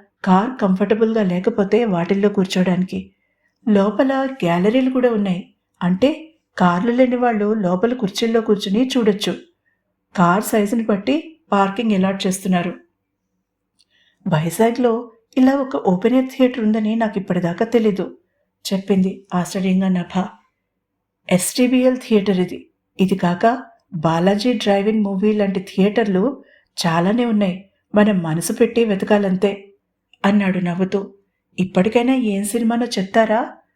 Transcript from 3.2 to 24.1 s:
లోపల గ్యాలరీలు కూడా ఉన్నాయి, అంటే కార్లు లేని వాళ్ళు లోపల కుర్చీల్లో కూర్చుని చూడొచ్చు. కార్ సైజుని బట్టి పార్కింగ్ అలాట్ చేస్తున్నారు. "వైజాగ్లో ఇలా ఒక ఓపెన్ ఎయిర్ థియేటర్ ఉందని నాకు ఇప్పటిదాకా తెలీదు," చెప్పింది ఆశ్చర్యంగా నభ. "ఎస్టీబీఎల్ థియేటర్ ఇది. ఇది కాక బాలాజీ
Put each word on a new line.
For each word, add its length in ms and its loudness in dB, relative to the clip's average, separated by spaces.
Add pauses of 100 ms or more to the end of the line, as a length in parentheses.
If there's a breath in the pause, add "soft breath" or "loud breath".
లోపల 600 2
గ్యాలరీలు 580 0
కూడా 200 0
ఉన్నాయి, 440 -4 (300)
అంటే 460 0 (280)
కార్లు 340 2
లేని 240 2
వాళ్ళు 380 0
లోపల 400 0
కుర్చీల్లో 480 -2
కూర్చుని 460 0
చూడొచ్చు. 500 0 (800)
కార్ 280 2
సైజుని 400 0
బట్టి 560 -4 (120)
పార్కింగ్ 400 0
అలాట్ 360 0
చేస్తున్నారు. 460 -2 (1500)
"వైజాగ్లో 840 0 (260)
ఇలా 180 6
ఒక 200 -4
ఓపెన్ 400 0
ఎయిర్ 140 0
థియేటర్ 340 0
ఉందని 320 0
నాకు 240 -2
ఇప్పటిదాకా 460 -2
తెలీదు," 520 0 (560)
చెప్పింది 600 0
ఆశ్చర్యంగా 540 -2
నభ. 360 -2 (1080)
"ఎస్టీబీఎల్ 680 2
థియేటర్ 420 0
ఇది. 300 -6 (300)
ఇది 180 2
కాక 460 0 (300)
బాలాజీ 600 0